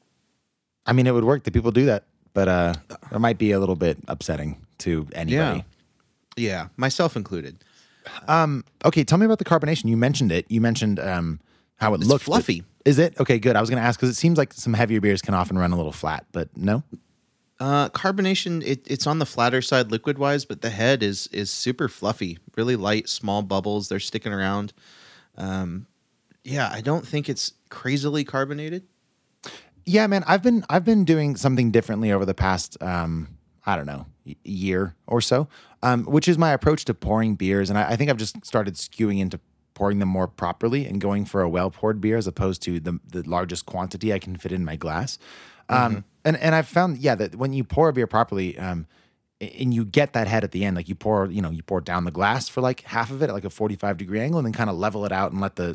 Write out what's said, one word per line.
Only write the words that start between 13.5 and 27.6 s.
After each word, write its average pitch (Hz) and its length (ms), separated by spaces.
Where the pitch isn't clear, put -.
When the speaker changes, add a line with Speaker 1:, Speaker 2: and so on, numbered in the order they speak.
Speaker 1:
I 104 40
was 113 100
gonna 123 120
ask 120 160
'cause 127 120
it 113 60
seems 170 200
like 143 160
some - 220
heavier 110 260
beers 98 220
can 101 100
often 90 240
run 87 160
a 87 40
little 78 160
flat, 78 400
but - 240
no? 104 260
Speaker 2:
Uh, 139 320
carbonation, 190 720
it, 135 240
it's 135 200
on 151 140
the 139 60
flatter 123 360
side 123 280
liquid-wise, 139 540
but - 160
the 113 100
head 113 320
is, 101 260
is 98 220
super 123 380
fluffy, 95 500
really 120 200
light, 107 320
small 104 340
bubbles. 98 460
They're 98 120
sticking - 320
around. 101 400
Um, 95 480
yeah, 131 300
I 104 80
don't 143 260
think 147 220
it's - 240